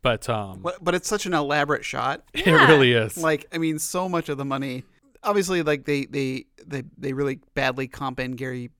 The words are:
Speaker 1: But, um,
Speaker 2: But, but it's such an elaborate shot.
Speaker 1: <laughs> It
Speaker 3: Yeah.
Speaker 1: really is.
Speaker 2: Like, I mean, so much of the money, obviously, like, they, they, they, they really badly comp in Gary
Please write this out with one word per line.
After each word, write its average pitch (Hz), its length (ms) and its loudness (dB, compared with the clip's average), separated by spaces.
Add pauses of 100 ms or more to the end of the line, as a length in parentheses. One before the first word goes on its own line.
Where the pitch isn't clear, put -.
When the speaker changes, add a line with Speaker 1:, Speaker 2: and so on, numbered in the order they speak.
Speaker 1:
But, 120 280 -2
um, 101 320 -6
Speaker 2:
But, 175 220 -8
but 175 120 2
it's 175 140 -4
such 208 160 -2
an 185 80 -2
elaborate 147 520 0
shot. - 440 -6
Speaker 1:
<laughs> - 40 -20
It 330 140 -2
Speaker 3:
Yeah. 160 200 8
Speaker 1:
really 135 260 8
is. 110 240 0
Speaker 2:
Like, 160 360 0
I 170 40 -6
mean, 160 220 -2
so 185 300 -4
much 165 200 -2
of 139 80 -4
the 139 80 -6
money, 135 380 -6 (400)
obviously, 185 380 2
like, 147 240 0
they, 143 200 -2
they, 131 400 -6 (200)
they, 135 180 -8 (140)
they 135 160 -6
really 135 260 -2 (140)
badly 131 360 -2
comp 131 300 -6
in 127 180 -4
Gary 127 320 -8 (100)